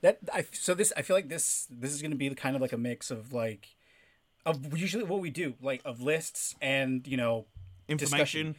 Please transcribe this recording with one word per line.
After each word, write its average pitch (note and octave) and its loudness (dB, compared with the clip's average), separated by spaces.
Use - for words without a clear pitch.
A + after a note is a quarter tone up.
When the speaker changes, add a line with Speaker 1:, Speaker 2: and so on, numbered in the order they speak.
Speaker 1:
that. G3 6
I, F3 0
so - 0
this, F3+ 2
I D3+ 0
feel F#3 2
like F#3 0
this, - -2
this B2+ -4
is D3 -6
gonna D3+ -2
be C#3 0
kind C3+ -2
of B2+ -2
like C3 0
a A#2+ -2
mix A#2+ -4
of, A#2 -8
like, A2+ -4
of D3+ 0
usually F#3+ 0
what F#3+ 0
we F3 -4
do, D3 -2
like, C3 -2
of A#2+ -8
lists D3+ 0
and, C3+ 2
you C3+ -2
know, A#2 2
Speaker 2:
Information. C#3+ 2
Speaker 1:
discussion. D#3 2